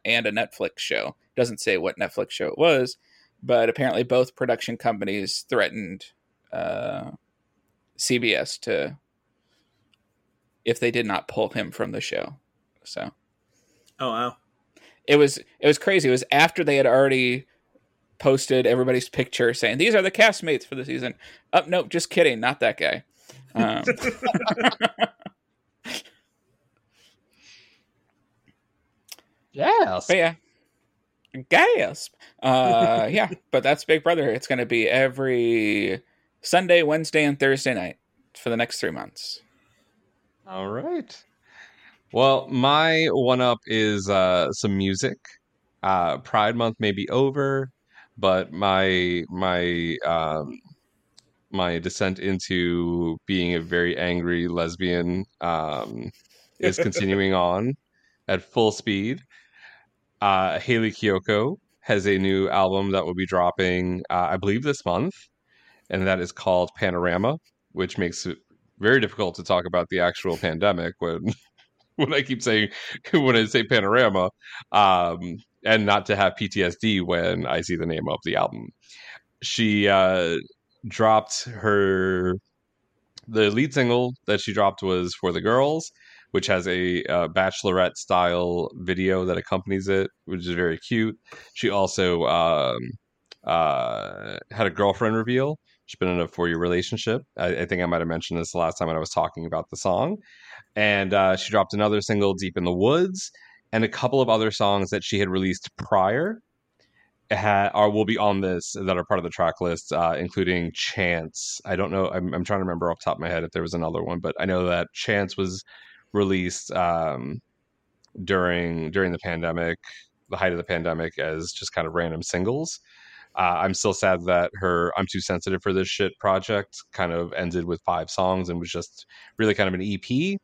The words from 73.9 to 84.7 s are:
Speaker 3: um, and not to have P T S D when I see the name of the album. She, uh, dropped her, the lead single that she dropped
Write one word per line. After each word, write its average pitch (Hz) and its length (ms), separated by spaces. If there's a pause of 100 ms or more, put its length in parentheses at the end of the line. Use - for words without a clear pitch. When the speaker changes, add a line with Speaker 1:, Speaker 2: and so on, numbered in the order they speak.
Speaker 3:
um, 90 640 (260)
and 110 200
not 101 220
to 104 100
have 95 200
P 104 120
T 98 140
S 87 180
D 104 220
when 87 440
I 73 140
see 87 160
the 82 80
name 80 240
of 73 160
the - 120
album. 52 320 (720)
She, 104 460
uh, 92 480 (500)
dropped 110 580
her, 95 880 (920)
the 107 220
lead 127 240
single 123 400 (120)
that 104 140
she 104 140
dropped 98 280